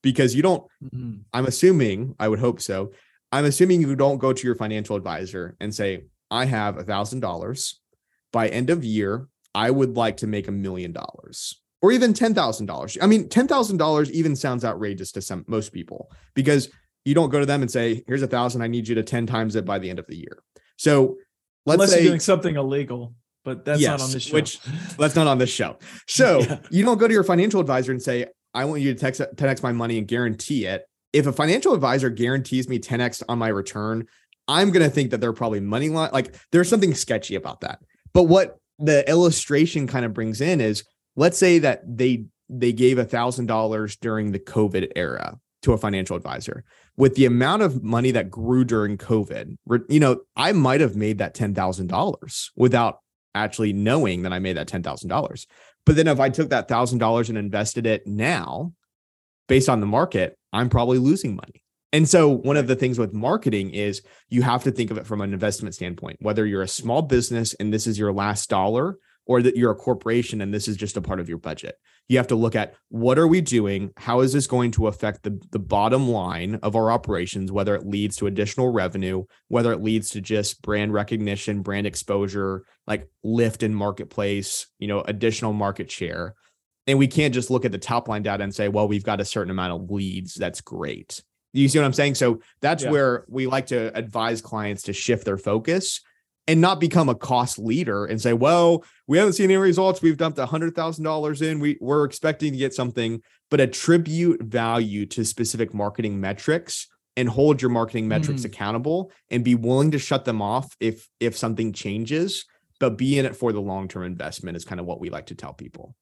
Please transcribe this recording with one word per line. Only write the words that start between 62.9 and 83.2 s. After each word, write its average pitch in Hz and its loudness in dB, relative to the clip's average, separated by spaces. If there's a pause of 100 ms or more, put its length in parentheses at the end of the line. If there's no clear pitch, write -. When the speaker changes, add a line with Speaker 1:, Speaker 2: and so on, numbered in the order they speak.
Speaker 1:
with 101 -2
marketing 107 -2
is 101 -4 (280)
you 123 2
have 123 0
to 135 0
think 120 -4
of 107 -6
it 104 -12
from 104 -4
an 98 -4
investment 104 -4
standpoint, - -10
whether 107 0
you're 98 -2
a 95 -4
small 120 -2
business 120 0
and 107 -2
this 110 -2
is 107 -2
your 104 0
last 101 -2
dollar, 117 0 (280)
or 123 4
that 123 4
you're 120 4
a 98 0
corporation 117 -2
and 98 -6
this 104 -4
is 110 -4
just 104 -6
a 98 -4
part 92 -6
of 85 -8
your 82 -8
budget. - -12 (320)
You 127 4
have 123 2
to 123 2
look 113 0
at, 104 -2 (160)
what 123 2
are 165 6
we 180 6
doing? 101 0
How 120 0
is 131 2
this 139 0
going 123 0
to 110 0
affect 104 -4
the, 101 -6 (120)
the 107 -4
bottom 113 2
line 92 -2
of 104 -2
our 113 4
operations, 95 -2
whether 101 0
it 95 -8
leads 101 -4
to 104 -4
additional 104 -2
revenue, 92 -2 (220)
whether 117 0
it 104 -4
leads 110 -2
to 104 -8
just 104 -4
brand 104 -2
recognition, 104 -4
brand 101 -4
exposure, 98 -4 (240)
like, 107 -6 (160)